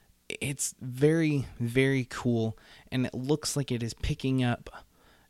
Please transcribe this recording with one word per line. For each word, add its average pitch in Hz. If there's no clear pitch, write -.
it's 135
very, 147
very 131
cool, 113
and 127
it -
looks 135
like 143
it 120
is 113
picking 131
up -